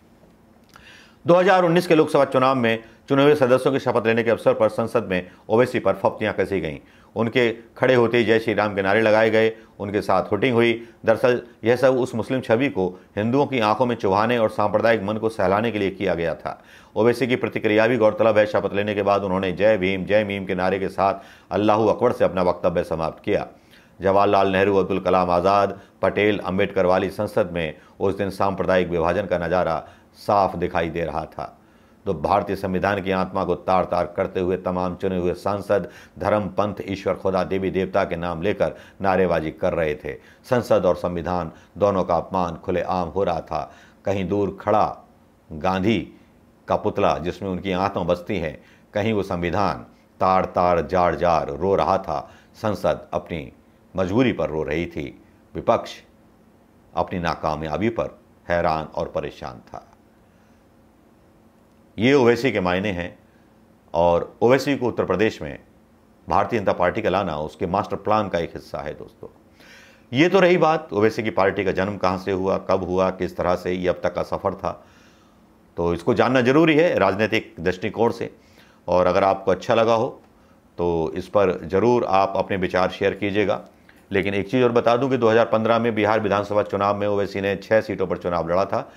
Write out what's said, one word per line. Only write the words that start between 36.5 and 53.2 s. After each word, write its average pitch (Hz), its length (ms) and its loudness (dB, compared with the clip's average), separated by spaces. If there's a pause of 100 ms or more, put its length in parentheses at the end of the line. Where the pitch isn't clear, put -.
ईश्वर, 95 300 -4
खुदा, 95 300 -2
देवी 92 280 -4
देवता 92 320 -2
के 87 120 -4
नाम 82 260 -6
लेकर 87 340 -2 (260)
नारेबाजी 90 520 0
कर 90 200 -4
रहे 78 220 -2
थे। 73 180 -12 (320)
संसद 110 400 0
और 87 120 4
संविधान 87 540 -4 (260)
दोनों 95 260 2
का 90 120 0
अपमान 85 400 -4
खुलेआम 87 520 -4
हो 92 160 -4
रहा 85 180 -2
था। 76 300 -8 (340)
कहीं 98 220 -2
दूर 98 340 -2
खड़ा 104 240 2 (640)
गांधी 92 500 0 (680)
का 92 100 2
पुतला 95 420 0
जिसमें 87 300 -6
उनकी 92 240 -6
आत्मा 95 300 -2
बसती 87 340 -2
है, 78 220 -6 (340)
कहीं 107 200 -2
वो 101 100 -2
संविधान 87 640 -4 (340)
तार 92 280 2
तार 90 360 2
जार 87 320 0
जार 78 360 0
रो 87 240 0
रहा 85 240 2
था। 76 200 -6 (360)
संसद 90 580 -4
अपनी 76 380 -8 (420)